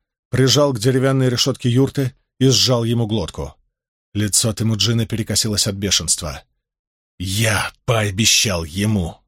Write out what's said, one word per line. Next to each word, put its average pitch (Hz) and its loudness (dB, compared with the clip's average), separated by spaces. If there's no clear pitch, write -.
прижал 131 4
к 120 -4
деревянной 131 2
решетке 123 -2
юрты 127 2
и 131 4
сжал 127 2
ему 117 0
глотку. 80 -6
Лицо 107 0
Темуджина 110 -2
перекосилось 107 -2
от 104 -4
бешенства. 85 -4
"Я 101 -2
пообещал 101 0
ему, 92 -2